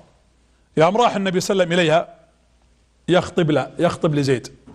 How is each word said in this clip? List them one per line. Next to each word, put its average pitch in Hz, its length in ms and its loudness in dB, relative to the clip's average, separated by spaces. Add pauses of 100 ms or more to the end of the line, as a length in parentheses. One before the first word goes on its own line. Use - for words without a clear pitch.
(760)
يوم 175 200 2
راح 233 200 2
النبي 190 240 -2
صلى 202 140 -4
الله 185 100 2
عليه 170 100 -2
وسلم 180 60 2
إليها 165 340 0 (920)
يخطب 170 420 0
له، 143 280 -2
يخطب 165 360 -2
لزيد، 135 340 -2 (260)